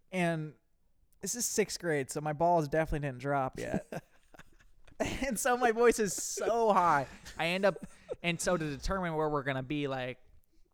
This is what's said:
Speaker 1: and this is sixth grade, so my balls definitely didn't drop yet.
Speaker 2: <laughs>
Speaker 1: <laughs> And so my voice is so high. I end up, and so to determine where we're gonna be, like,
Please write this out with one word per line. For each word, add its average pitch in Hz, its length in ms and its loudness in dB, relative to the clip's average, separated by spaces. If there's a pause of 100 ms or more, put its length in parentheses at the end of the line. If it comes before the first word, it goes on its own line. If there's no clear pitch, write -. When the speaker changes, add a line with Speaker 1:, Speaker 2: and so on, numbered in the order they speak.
(120)
Speaker 1:
and 170 420 -2 (680)
this 190 120 -6
is 240 120 -4
sixth - 340 -2
grade, 147 320 -2
so 151 100 -4
my 151 120 -2
balls 165 340 4
definitely 156 400 0
didn't 127 140 -8
drop 135 380 -2
yet. 120 320 -4
Speaker 2:
<laughs> - 120 -8 (960)
Speaker 1:
<laughs> - 260 -2
And 240 120 -2
so 247 200 2
my 247 140 4
voice 233 280 4
is 202 140 0
so 220 580 0
high. 170 360 4 (300)
I 160 100 -2
end 190 180 0
up, - 200 0 (360)
and 170 180 -2
so 185 160 2
to 160 80 -2
determine 165 520 -4
where 156 120 2
we're 147 160 0
gonna 131 200 -2
be, 147 240 -4
like, 131 300 -6 (560)